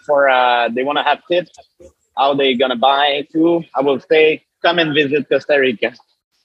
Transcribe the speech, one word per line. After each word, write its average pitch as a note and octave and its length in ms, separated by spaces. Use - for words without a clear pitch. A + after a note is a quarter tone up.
for, C#3+ 220
uh, B2 400
they B2 160
wanna C#3+ 180
have C#3 180
tips, F3 200
how C#3 180
they C3+ 200
gonna B2+ 220
buy C#3 560
too. E3 300
I C3+ 80
will C#3 180
say, D#3 440
come E3+ 160
and D#3 160
visit C#3+ 340
Costa C#3+ 300
Rica. B2 340